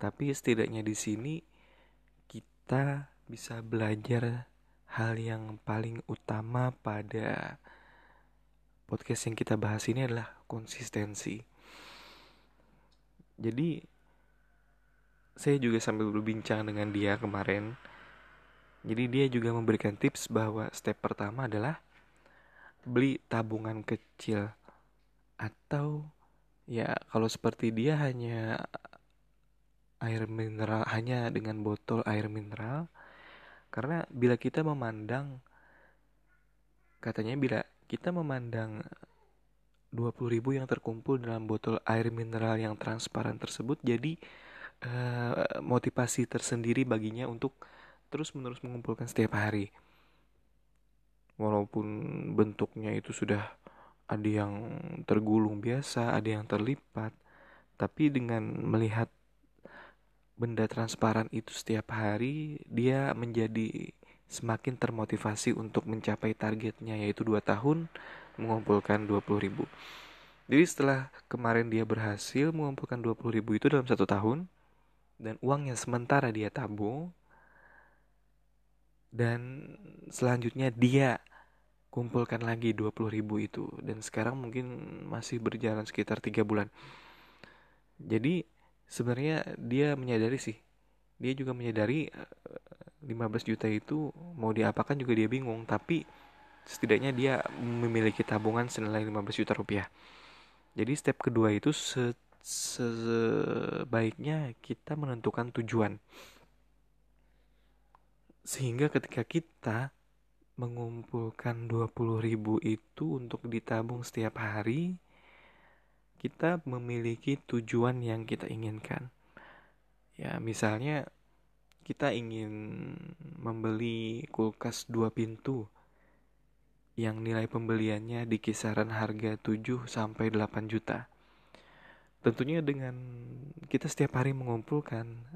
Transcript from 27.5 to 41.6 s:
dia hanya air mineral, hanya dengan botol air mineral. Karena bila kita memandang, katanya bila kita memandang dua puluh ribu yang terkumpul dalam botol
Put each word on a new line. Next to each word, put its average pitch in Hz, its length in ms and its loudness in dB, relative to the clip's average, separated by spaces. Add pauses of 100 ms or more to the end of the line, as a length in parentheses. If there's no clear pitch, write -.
dia 127 240 2
hanya 117 640 -2 (1400)
air 110 240 -2
mineral, 110 640 -2
hanya 117 400 0
dengan 107 320 -2
botol 110 400 0
air 107 240 0
mineral. 107 640 -8 (800)
Karena 147 400 0
bila 123 240 6
kita 127 240 0
memandang, 131 800 -2 (1600)
katanya 117 400 -2
bila 113 240 2 (240)
kita - 240 -2
memandang 120 720 -4 (1040)
dua 117 240 -2
puluh 117 240 0
ribu 123 160 2
yang 131 160 -2
terkumpul 117 480 0
dalam 113 320 -4
botol 110 400 0